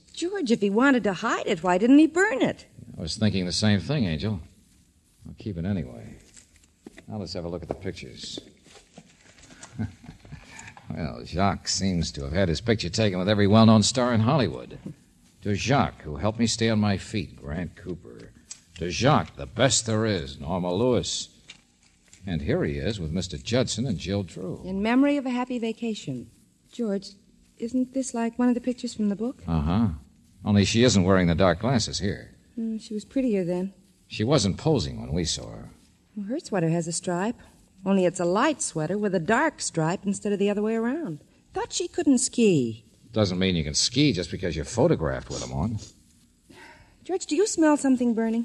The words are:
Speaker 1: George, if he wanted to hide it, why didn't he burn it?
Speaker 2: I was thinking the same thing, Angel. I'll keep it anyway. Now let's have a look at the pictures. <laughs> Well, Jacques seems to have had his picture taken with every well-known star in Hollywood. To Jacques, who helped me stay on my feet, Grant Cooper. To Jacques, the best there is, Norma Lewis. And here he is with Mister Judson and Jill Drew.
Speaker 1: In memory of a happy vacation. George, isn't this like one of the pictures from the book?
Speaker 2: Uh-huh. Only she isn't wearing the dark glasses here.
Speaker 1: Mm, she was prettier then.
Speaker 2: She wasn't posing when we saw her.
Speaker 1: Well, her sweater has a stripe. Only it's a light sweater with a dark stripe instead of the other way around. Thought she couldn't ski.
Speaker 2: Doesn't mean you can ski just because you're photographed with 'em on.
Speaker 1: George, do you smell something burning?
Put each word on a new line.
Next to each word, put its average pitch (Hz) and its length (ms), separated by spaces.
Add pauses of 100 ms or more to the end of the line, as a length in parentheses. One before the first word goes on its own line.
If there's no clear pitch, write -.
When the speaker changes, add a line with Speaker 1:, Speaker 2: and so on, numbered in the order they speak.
(120)
Speaker 1:
George, 349 380
if 233 100
he 202 100
wanted 247 340
to 202 100
hide 233 320
it, 170 160
why 180 160
didn't 240 200
he 320 100
burn 392 340
it? - 240 (300)
Speaker 2:
I - 40
was 85 160
thinking 98 300
the 87 60
same 104 280
thing, 143 240
Angel. 87 360 (840)
I'll 80 120
keep 104 180
it 82 80
anyway. 98 520 (920)
Now 107 120
let's 87 160
have 87 100
a 85 40
look 85 140
at 76 60
the - 60
pictures. - 680 (1400)
<laughs> 104 80 (1040)
Well, 62 340
Jacques - 440
seems 90 440
to 69 120
have 69 80
had 92 160
his 78 140
picture - 260
taken 92 300
with 92 100
every 104 180
well-known 110 360
star 123 320
in 113 60
Hollywood. 110 580 (640)
To 101 120
Jacques, 98 480
who 76 140
helped 104 220
me 117 80
stay 113 240
on 107 100
my 104 160
feet, - 400
Grant 80 400
Cooper. 60 560 (460)
To 90 120
Jacques, 107 460
the - 100
best 127 380
there 113 220
is, 71 340
Norma 87 320
Lewis. 110 560 (1000)
And 85 140
here 127 240
he 71 140
is 101 200
with 80 140
Mister 87 240
Judson 117 500
and 95 120
Jill 95 240
Drew. 170 420
Speaker 1:
In 190 180
memory 269 360
of 254 80
a 262 40
happy 247 280
vacation. 214 720 (420)
George, 202 380 (480)
isn't 254 340
this 262 220
like 233 240
one 247 100
of 247 60
the 240 60
pictures 240 340
from 208 160
the 196 60
book? 226 300
Speaker 2:
Uh-huh. 85 420 (540)
Only 101 220
she 113 200
isn't 98 200
wearing 92 220
the 85 80
dark 85 260
glasses 117 380
here. - 320 (280)
Speaker 1:
Mm, 220 220
she - 140
was 214 100
prettier 226 400
then. 180 300 (320)
Speaker 2:
She - 180
wasn't 156 320
posing 92 460
when 117 100
we 85 140
saw 62 240
her. 55 180 (480)
Speaker 1:
Well, 202 120
her 269 120
sweater 175 300
has 170 180
a 170 40
stripe. 185 440 (500)
Only 190 200
it's 170 120
a 180 60
light 226 360
sweater 160 380
with 208 160
a 185 60
dark 233 400
stripe 165 440
instead 202 280
of 196 80
the 202 100
other 202 100
way 214 140
around. 226 460 (340)
Thought 466 180
she 349 140
couldn't 302 320
ski. 147 640 (280)
Speaker 2:
Doesn't 92 260
mean 95 160
you 82 80
can 73 120
ski 143 380
just 87 200
because 85 240
you're 73 80
photographed 80 640
with 62 160
'em 62 80
on. 90 260 (1300)
Speaker 1:
George, 359 220
do 302 100
you 403 100
smell 311 300
something 247 380
burning? 226 300